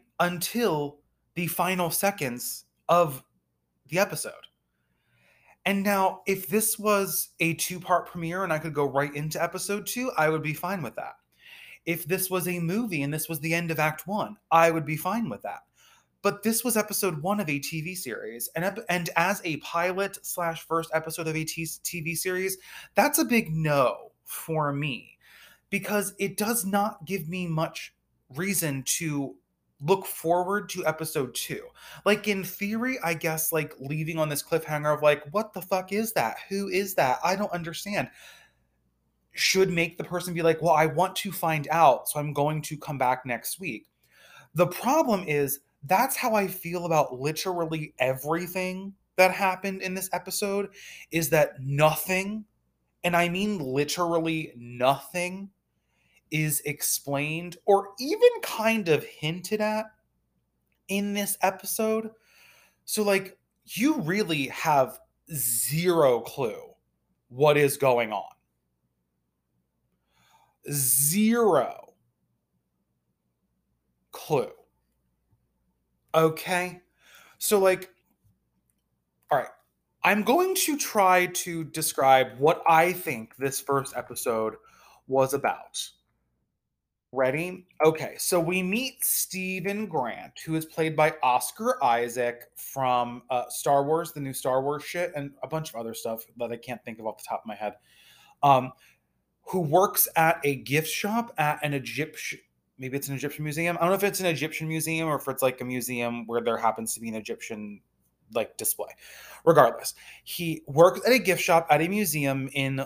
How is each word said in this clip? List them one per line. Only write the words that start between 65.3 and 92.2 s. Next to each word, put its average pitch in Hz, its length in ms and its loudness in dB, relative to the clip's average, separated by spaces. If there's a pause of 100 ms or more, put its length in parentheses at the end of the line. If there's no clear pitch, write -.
zero 143 880 2
clue 110 520 -8 (560)
what 143 300 6
is 139 180 4
going 120 340 4
on. 98 220 -6 (2500)
Zero 156 1200 2 (2250)
clue. 135 400 -2 (1600)
Okay? 170 680 2 (580)
So, 208 200 2
like, 185 320 4 (1400)
all 139 80 4
right. 117 100 -4 (540)
I'm 208 200 4
going 359 320 4
to 302 220 0
try 185 500 4
to 170 380 -6
describe 135 760 4
what 151 280 4
I 165 260 6
think 127 440 -8
this 135 240 -4
first 135 360 -2
episode 113 600 -2 (500)
was 135 260 2
about. - 580 -4 (1200)
Ready? 151 560 0 (180)
Okay, 156 340 2
so 180 220 2
we 180 200 0
meet 220 440 -2
Stephen 190 800 -4
Grant, 110 460 -4 (120)
who 160 120 -2
is 160 100 -4
played 160 300 -2
by 156 260 4
Oscar 139 600 2
Isaac 120 640 0 (120)